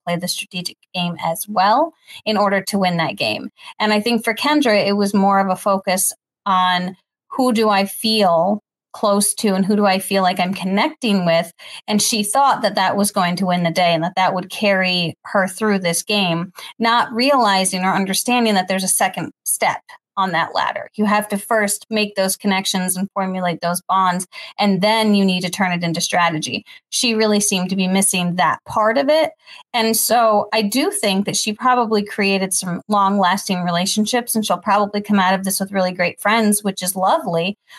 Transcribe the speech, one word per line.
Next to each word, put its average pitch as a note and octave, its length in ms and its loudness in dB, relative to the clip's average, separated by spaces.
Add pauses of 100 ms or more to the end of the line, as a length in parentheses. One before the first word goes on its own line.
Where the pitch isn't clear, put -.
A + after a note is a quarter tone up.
play F3 100 -2
the F3+ 140 -4
strategic - 480 -10 (160)
game F3 300 -4
as E3 240 -4
well G#3 460 2 (320)
in G#3+ 120 0
order G3 240 2
to G3 180 -2
win F3 180 0
that D#3+ 200 -2
game. - 340 -4 (280)
And A3 140 0
I G#3 60 2
think A#3 240 0
for A3 100 -2
Kendra, B3 500 2
it G3+ 100 0
was G3+ 200 0
more G3 260 4
of F#3+ 100 2
a F#3 80 0
focus F#3+ 560 0 (320)
on F#3 500 0 (340)
who B3+ 240 0
do A3 160 2
I G3 160 2
feel G3+ 800 2 (300)
close G3+ 420 0
to G#3+ 180 -2
and F#3+ 100 2
who G#3 120 0
do G#3 100 2
I F#3+ 140 2
feel G3 240 0
like F#3 160 0
I'm F#3 160 -2
connecting G3+ 680 0
with. E3+ 280 2 (360)
And G#3 140 2
she G#3+ 220 0
thought C4+ 400 2
that G3+ 100 0
that F#3+ 220 0
was G3+ 160 0
going F3+ 240 0
to F#3+ 100 -2
win F3+ 160 0
the E3+ 80 0
day E3+ 240 2
and D#3+ 100 0
that F3+ 120 -4
that F#3 180 2
would F3+ 160 -4
carry F#3 640 0 (120)
her F#3+ 220 0
through G3+ 320 0
this E3+ 220 -2
game, F#3 500 -2 (280)
not A#3 340 2
realizing G3+ 680 2
or F#3 100 0
understanding G#3 640 0
that F#3+ 120 0
there's F#3+ 180 -2
a - 20 -4
second F#3 460 -2 (120)
step - 380 -2 (360)
on F#3+ 120 0
that E3 240 -2
ladder. - 400 -4
You G#3+ 100 0
have G#3 220 0
to G3 100 -2
first G#3 540 -2
make G#3 240 -2
those F#3+ 200 0
connections F#3+ 640 -2
and G3 160 -4
formulate F#3 480 -4
those F3 260 -4
bonds, F#3 380 0 (320)
and G3 240 2
then A3 320 2
you G3 100 4
need F#3 180 2
to F3+ 100 -4
turn F#3 200 -2
it F3 120 -4
into E3+ 180 -2
strategy. E3 640 -2 (240)
She A#3 240 -2
really G#3+ 260 2
seemed F#3 300 -2
to F#3+ 60 -4
be F#3+ 120 0
missing F#3 500 0
that D#3+ 280 2
part A3 320 0
of C#4 120 0
it. D#4 240 2 (420)
And A3+ 200 0
so A3 560 2
I A3+ 120 0
do C4 260 0
think G3+ 380 -2
that G3 100 -4
she G#3+ 160 -4
probably A3+ 500 2
created G3 480 -2
some F3+ 360 -4
long-lasting G3 760 2
relationships, G#3 760 -2
and A3 80 -2
she'll F#3 140 -2
probably G#3 440 0
come G3+ 180 0
out F#3 160 2
of F#3+ 80 -2
this G3 160 -2
with G3 120 -6
really F#3 200 0
great F3+ 280 -4
friends, G#3 440 2
which F#3+ 180 -4
is F#3 140 -4
lovely. F#3+ 600 0 (240)